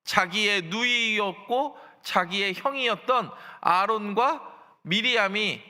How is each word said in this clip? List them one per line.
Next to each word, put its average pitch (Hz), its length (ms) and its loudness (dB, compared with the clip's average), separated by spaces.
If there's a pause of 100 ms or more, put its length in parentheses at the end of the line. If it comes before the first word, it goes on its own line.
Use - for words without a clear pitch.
자기의 196 580 2
누이였고 226 1160 0 (240)
자기의 190 520 0
형이었던 247 760 0 (300)
아론과 208 920 0 (300)
미리암이 208 880 0